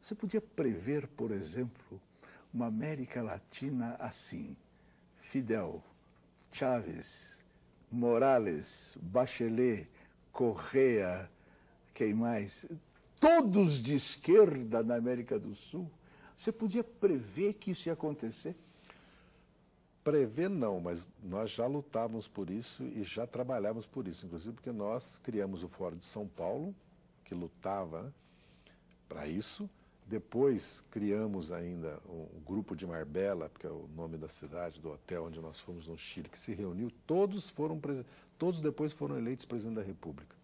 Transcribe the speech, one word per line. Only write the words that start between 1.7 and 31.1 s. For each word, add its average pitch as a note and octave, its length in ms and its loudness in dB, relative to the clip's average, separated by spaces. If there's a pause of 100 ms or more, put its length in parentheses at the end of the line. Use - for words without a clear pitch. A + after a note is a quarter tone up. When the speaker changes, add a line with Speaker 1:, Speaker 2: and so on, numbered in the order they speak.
Speaker 1:
uma A#2+ 140 0
América B2+ 560 -2
Latina A#2+ 800 -4
assim: - 580 -8 (640)
Fidel, G#2+ 640 -2 (680)
Chávez, - 960 -4 (460)
Morales, A#2+ 1080 4
Bachelet, A2+ 880 2 (440)
Correa, G#2+ 1000 4 (640)
quem A2 220 2
mais? A2+ 500 0 (540)
Todos G#3 640 10
de C3+ 100 2
esquerda C#3 880 6
na A#2 140 2
América A#2+ 420 0
do G2+ 160 -4
Sul. F3 340 -8 (480)
Você - 160 -2
podia A3 320 0
prever E3+ 680 2
que - 160 -6
isso - 180 -4
ia E3 60 0
acontecer? D#3 640 -4 (1500)
Speaker 2:
Prever D3 460 4
não, A2+ 300 0
mas F2 280 -4 (160)
nós G2+ 280 -2
já A#2 160 0
lutávamos A#2 600 -2
por F#2+ 220 -8
isso A2+ 320 -6
e A2+ 220 -6
já A2 240 -6
trabalhávamos A#2 580 -2
por B2 220 -6
isso, E2+ 180 -10
inclusive F2 300 -10
porque - 160 -10
nós A2 480 -4
criamos G2 420 -2
o F2+ 60 -6
Fórum F2 300 -6
de F2 100 -14
São G#2 200 -8
Paulo, B2 460 -4 (500)
que - 120 -10
lutava, F2 680 -6
né, C3 100 -10 (960)
pra D2+ 200 -8
isso. G#2+ 420 -4 (400)
Depois A2+ 800 2
criamos G2+ 640 0